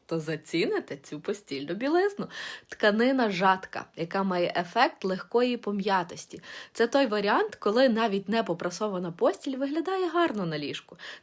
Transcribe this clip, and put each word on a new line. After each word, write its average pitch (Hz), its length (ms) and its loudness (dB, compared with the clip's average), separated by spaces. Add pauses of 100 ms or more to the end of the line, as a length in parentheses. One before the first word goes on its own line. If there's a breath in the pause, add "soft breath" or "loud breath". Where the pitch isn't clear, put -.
(100)
то 165 100 -2
заціните 175 760 -2
цю - 240 -12
постільну 175 540 -6
білизну. 339 540 0 (400 loud breath)
Тканина 233 600 2
жатка, 190 540 2 (120)
яка 175 260 -2
має 180 340 0
ефект 226 480 0
легкої 233 520 0
пом'ятості. 196 840 -4 (300 loud breath)
Це 233 140 2
той 277 200 4
варіант, 214 480 2
коли 240 340 4
навіть 208 400 0
не 226 140 2
попрасована 180 680 -4
постіль 262 440 0
виглядає 330 520 -2
гарно 302 380 0
на 156 120 -4
ліжку. - 380 -8 (260 loud breath)